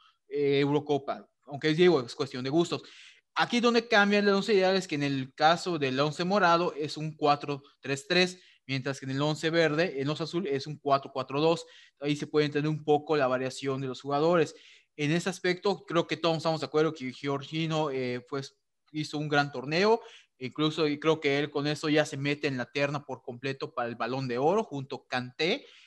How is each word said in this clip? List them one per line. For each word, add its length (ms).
eh, 320
Eurocopa, 640
aunque 260
digo, 320
es 100
cuestión 300
de 60
gustos. 320
Aquí 200
donde 260
cambia 320
el 120
once 220
ideal 220
es 140
que 80
en 80
el 280
caso 460
del 220
once 240
morado 520
es 200
un 160
cuatro 500
tres 300
tres, 320
mientras 320
que 80
en 60
el 100
once 280
verde, 500
el 100
once 140
azul 240
es 180
un 100
cuatro 360
cuatro 280
dos. 240
Ahí 160
se 100
puede 200
entender 220
un 140
poco 340
la 120
variación 520
de 60
los 140
jugadores. 560
En 160
ese 180
aspecto, 560
creo 220
que 80
todos 220
estamos 240
de 40
acuerdo 260
que 200
Giorgino, 800
eh, 360
pues, 300
hizo 280
un 100
gran 240
torneo, 480
incluso 480
y 100
creo 220
que 180
él 100
con 200
eso 200
ya 160
se 120
mete 320
en 80
la 100
terna 380
por 180
completo 500
para 160
el 60
Balón 320
de 120
Oro 260
junto 320
a 120
Kanté, 560